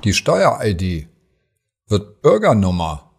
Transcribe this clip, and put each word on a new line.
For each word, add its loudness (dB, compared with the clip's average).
Die 2
Steuer-I 0
D -6
wird -6
Bürgernummer. 0